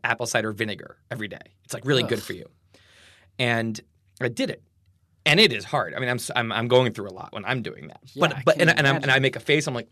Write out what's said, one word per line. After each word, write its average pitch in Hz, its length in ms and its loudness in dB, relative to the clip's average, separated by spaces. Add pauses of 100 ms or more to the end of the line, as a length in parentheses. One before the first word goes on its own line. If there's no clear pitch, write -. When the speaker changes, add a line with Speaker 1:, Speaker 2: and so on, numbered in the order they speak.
Speaker 1:
apple 120 220 -2
cider 110 260 -2
vinegar 104 460 -8 (140)
every 107 160 -8
day. 87 180 -18 (180)
It's, - 120 -14
like, 127 100 -12
really 131 180 2
good 117 140 -2
Speaker 2:
Ugh. 101 120 -10
Speaker 1:
for - 40 -10
you." - 140 -16 (880)
And 117 420 -2 (400)
I 127 80 -2
did 185 220 -4
it. - 120 -12 (640)
And 151 140 6
it 208 140 6
is 101 120 -6
hard. 98 280 -4
I - 60 -8
mean, 127 100 -2
I'm 123 60 0
s-, - 200 -6
I'm, 117 160 0
I'm 113 160 -2
going 127 260 6
through 101 160 -10
a 92 120 -14
lot - 100 -16
when 101 140 -10
I'm 123 160 -2
doing - 280 -12
that. - 100 -20 (140)
Speaker 2:
Yeah, 156 120 2
I - 20 6
Speaker 1:
But, 139 180 -8
but, 160 140 6
and, 165 100 6
Speaker 2:
can't - 100 4
Speaker 1:
and 143 80 4
I'm, 139 80 4
and 143 100 -2
I - 20 -4
Speaker 2:
imagine. 135 140 6
Speaker 1:
make 135 140 2
a - 40 -10
face. 147 280 0
I'm 135 80 -4
like, 117 160 -10